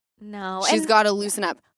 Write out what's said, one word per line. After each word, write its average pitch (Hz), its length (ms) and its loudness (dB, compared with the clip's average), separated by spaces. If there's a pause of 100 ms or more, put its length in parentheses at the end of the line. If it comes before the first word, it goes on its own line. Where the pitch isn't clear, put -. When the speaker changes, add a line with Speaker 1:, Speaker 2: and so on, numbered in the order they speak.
(200)
Speaker 1:
No, 196 500 -8
Speaker 2:
She's 214 120 4
Speaker 1:
and 208 60 -6
Speaker 2:
gotta 214 260 4
loosen 202 320 -4
up. 165 140 -4 (180)